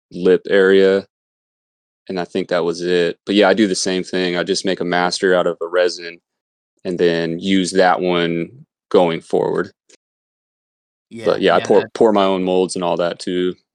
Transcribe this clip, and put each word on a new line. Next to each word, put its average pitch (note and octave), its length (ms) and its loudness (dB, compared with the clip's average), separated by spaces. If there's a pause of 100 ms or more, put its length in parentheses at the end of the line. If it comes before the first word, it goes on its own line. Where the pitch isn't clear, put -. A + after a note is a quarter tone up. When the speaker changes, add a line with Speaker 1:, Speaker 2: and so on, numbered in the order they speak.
(120)
Speaker 1:
lip F2+ 380 2
area. F#2+ 560 4 (1000)
And F#2+ 120 -6
I F2 40 -6
think F#2 240 -6
that E2+ 160 -2
was E2+ 180 -4
it. F2 420 0
But G#2+ 120 -2
yeah, G2+ 120 6
I G2 60 6
do G#2+ 140 4
the F#2 80 0
same F#2 260 -2
thing. F2+ 340 -4
I F2 60 -2
just F2+ 220 -4
make F#2+ 160 -4
a F2 40 -6
master F2+ 500 0
out F2 120 2
of E2+ 160 -2
a E2+ 60 -8
resin F2 520 -2 (640)
and F2+ 140 -6
then E2+ 400 0
use F#2+ 340 -2
that F#2 280 2
one E2+ 680 -4 (240)
going E2+ 300 2
forward. F#2 500 -4 (1400)
Speaker 2:
Yeah, A2+ 160 -14
Speaker 1:
But - 140 0
yeah, F2 160 2
I - 20 2
Speaker 2:
yeah, - 80 -2
Speaker 1:
pour, G#2 160 2
Speaker 2:
that - 120 -12
Speaker 1:
pour A2+ 180 4
my G2+ 120 2
own F#2+ 200 0
molds F#2 320 0
and F#2 80 -4
all E2+ 120 -2
that E2+ 220 -4
too. F2+ 360 -4 (200)